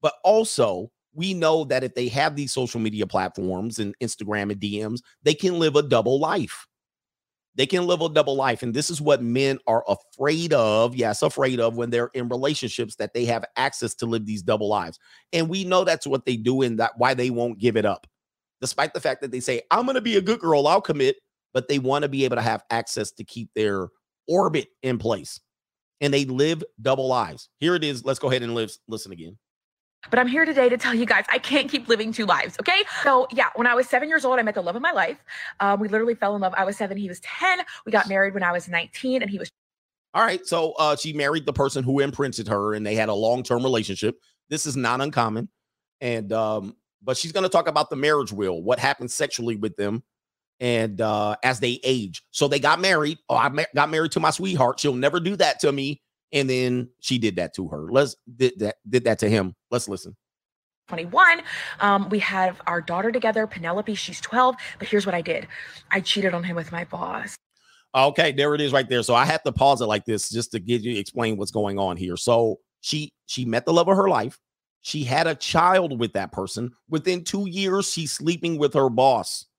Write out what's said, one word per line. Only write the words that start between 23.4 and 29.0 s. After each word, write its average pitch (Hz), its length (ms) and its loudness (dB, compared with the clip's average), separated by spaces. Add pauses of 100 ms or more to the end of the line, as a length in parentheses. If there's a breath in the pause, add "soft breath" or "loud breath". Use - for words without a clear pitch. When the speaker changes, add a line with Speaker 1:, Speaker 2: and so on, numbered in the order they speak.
Speaker 1:
their 98 320 0 (400)
orbit 160 400 2 (160)
in 127 120 0
place. 98 440 -4 (600)
And 143 140 2
they 139 120 4
live 147 360 0 (180)
double 131 280 0
lives. 110 400 -2 (100)
Here 170 160 2
it 165 80 0
is. 139 220 -4
Let's 131 160 -2
go 131 100 0
ahead 127 140 0
and 117 100 -4
live, 113 160 -2 (160)
listen 110 240 -10